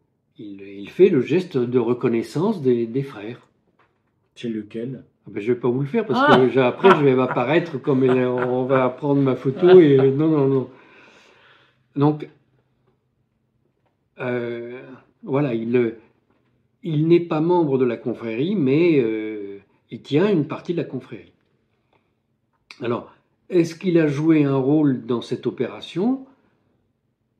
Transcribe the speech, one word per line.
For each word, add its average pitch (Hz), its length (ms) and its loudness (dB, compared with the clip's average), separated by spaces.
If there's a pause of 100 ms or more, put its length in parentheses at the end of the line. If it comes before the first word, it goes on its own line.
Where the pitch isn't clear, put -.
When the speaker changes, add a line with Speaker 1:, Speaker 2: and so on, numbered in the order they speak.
(380)
Speaker 1:
il, 101 240 -18
il 98 280 -16
fait 185 200 6
le 151 120 2
geste 160 360 -4
de 123 220 0
reconnaissance 123 840 -2
des, 120 260 0
des 123 160 -6
frères. 113 440 -14 (880)
Speaker 2:
C'est 120 140 -8
lequel ? 113 540 -10 (240)
Speaker 1:
Ah - 40 -18
ben, 104 100 -8
je 113 120 -2
vais 123 60 -2
pas 127 100 0
vous 123 120 0
le 143 60 -2
faire 226 180 -2
parce 226 220 -2
Speaker 2:
Ah ! 285 100 8
Speaker 1:
que 190 120 4
j'ai, 135 120 2
après, 127 360 2
je 151 60 0
vais 135 120 4
m'apparaître 131 640 0
comme 131 260 0
il 127 80 2
est, 127 140 2
on 127 400 -2
va 131 240 2
prendre 143 320 -2
ma 131 140 0
photo 180 440 6
et, 143 200 6
euh, 135 120 4
non, 151 180 0
non, 147 180 2
non. 135 220 -2 (1300)
Donc, 151 320 0 (1900)
euh, 120 640 -8 (420)
voilà, 143 300 -2
il, 117 220 -2
euh, 117 240 0 (840)
il 160 240 0
n'est 170 120 6
pas 170 220 -2
membre 165 360 2
de 127 80 0
la 113 120 -2
confrérie, 117 580 -6
mais, 156 440 2
euh, 107 600 -4 (320)
il 117 100 -14
tient 175 300 0
une 156 160 0
partie - 240 -10
de 170 60 -6
la 147 80 -4
confrérie. 104 480 -14 (1500)
Alors, 117 340 -6 (360)
est-ce 170 260 0
qu'il 170 240 0
a 156 80 2
joué 151 380 2
un 139 100 0
rôle 135 500 2
dans 117 160 -2
cette - 240 -8
opération ? 127 800 -4 (1160)